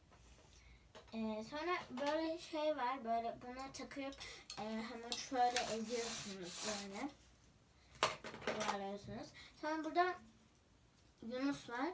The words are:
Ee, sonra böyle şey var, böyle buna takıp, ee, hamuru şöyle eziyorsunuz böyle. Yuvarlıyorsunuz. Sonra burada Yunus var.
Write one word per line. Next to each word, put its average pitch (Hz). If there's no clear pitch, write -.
Ee, 220
sonra 320
böyle 311
şey 302
var, 247
böyle 226
buna 262
takıp, 277
ee, 220
hamuru 233
şöyle 247
eziyorsunuz 220
böyle. 202
Yuvarlıyorsunuz. 202
Sonra 311
burada 349
Yunus 254
var. 262